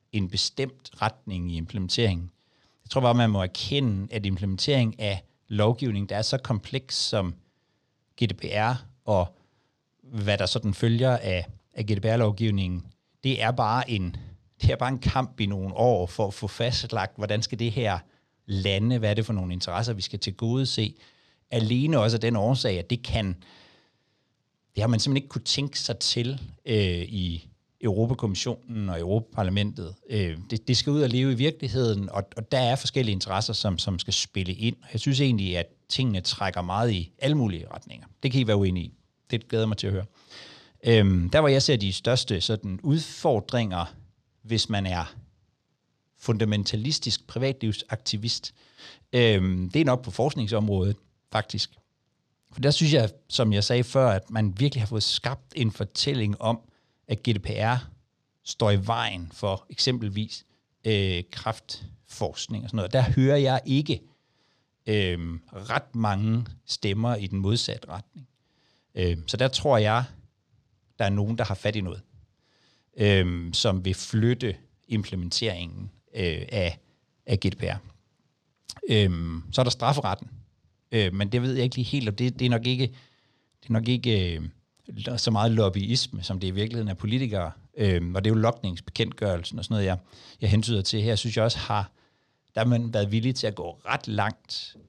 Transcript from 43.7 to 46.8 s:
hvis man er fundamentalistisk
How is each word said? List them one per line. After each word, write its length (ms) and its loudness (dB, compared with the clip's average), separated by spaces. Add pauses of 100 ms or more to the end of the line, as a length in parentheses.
hvis 280 -2
man 160 0
er 300 -4 (1040)
fundamentalistisk 1080 0